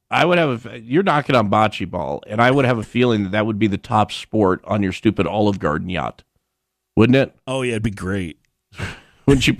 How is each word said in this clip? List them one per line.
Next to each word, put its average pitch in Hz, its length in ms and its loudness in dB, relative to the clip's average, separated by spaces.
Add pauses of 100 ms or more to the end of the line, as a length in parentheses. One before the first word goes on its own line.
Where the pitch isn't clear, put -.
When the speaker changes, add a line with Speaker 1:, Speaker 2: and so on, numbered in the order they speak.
(100)
Speaker 1:
I 131 140 2
would 175 140 2
have 135 280 -2
a, 113 140 -16
you're 123 220 0
knocking 151 340 0
on 107 140 2
bocce 107 400 0
ball, 73 360 -6
and 107 140 -2
I 120 100 4
would 139 140 2
have 123 140 0
a 107 40 -6
feeling 117 420 0
that 92 80 -6
that 107 140 0
would 110 120 -4
be 110 80 2
the 98 120 0
top 107 340 0
sport 101 520 0
on 104 180 -2
your 95 100 -2
stupid 98 340 0
Olive 101 320 0
Garden 87 320 -4
yacht, 69 320 -8 (760)
wouldn't 120 200 6
it? 135 200 0 (100)
Speaker 2:
Oh, 131 160 -6
yeah, 123 100 -4
it'd 110 100 -6
be 113 80 -4
great. 95 480 -8 (340)
Speaker 1:
<laughs> - 60 -20 (460)
Wouldn't 139 220 4
you? 147 140 2